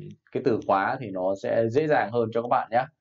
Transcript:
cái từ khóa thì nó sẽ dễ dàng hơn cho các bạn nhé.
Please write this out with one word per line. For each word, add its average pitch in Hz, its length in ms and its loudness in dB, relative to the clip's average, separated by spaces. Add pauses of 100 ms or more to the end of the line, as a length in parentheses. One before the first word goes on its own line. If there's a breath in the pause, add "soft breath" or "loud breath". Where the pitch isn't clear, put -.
(320)
cái - 120 -4
từ 113 220 2
khóa 104 340 2
thì 110 100 -10
nó 92 320 -2
sẽ 117 260 0
dễ 143 180 2
dàng 123 260 2
hơn 117 200 0
cho 117 100 0
các 120 60 -8
bạn 127 220 0
nhé. 123 140 2 (160)